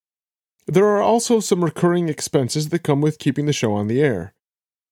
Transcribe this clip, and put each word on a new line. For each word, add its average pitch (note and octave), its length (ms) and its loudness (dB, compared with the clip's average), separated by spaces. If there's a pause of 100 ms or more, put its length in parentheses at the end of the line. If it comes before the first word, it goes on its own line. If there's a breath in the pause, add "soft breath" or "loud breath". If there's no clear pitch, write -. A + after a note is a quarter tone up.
(680)
There F#3 200 2
are G#3 140 2
also A3+ 400 2
some F3+ 240 0
recurring F3 440 0
expenses D3+ 600 -2
that E3+ 120 -2
come C#3+ 200 0
with D3+ 180 0
keeping D3 280 -2
the D3 60 2
show A2+ 200 -2
on G#2 140 -2
the B2 160 0
air. G2+ 320 -2 (580)